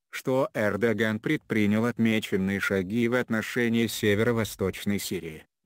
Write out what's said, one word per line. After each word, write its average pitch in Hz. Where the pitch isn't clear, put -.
что 135
Эрдоган 107
предпринял 110
отмеченные 104
шаги 101
в 120
отношении 117
северо-восточной 104
Сирии, 82